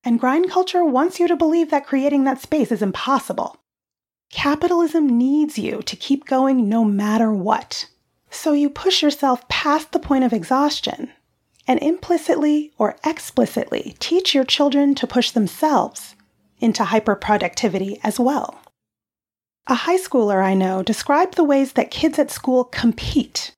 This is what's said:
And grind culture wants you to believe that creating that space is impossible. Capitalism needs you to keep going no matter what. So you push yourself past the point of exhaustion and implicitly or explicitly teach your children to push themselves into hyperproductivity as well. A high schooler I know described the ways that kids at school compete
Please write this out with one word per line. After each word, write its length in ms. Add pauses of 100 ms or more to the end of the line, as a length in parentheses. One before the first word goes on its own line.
And 160
grind 320
culture 320
wants 340
you 120
to 80
believe 340
that 140
creating 400
that 160
space 320
is 80
impossible. 760 (760)
Capitalism 880
needs 400
you 260
to 120
keep 300
going 420
no 160
matter 500
what. 540 (420)
So 220
you 180
push 320
yourself 460
past 460
the 60
point 260
of 80
exhaustion 760 (600)
and 120
implicitly 960
or 280
explicitly 920
teach 360
your 80
children 520
to 120
push 240
themselves 840 (440)
into 240
hyperproductivity 1200
as 160
well. 420 (1040)
A 80
high 220
schooler 440
I 120
know 280
described 540
the 80
ways 300
that 180
kids 260
at 140
school 320
compete 960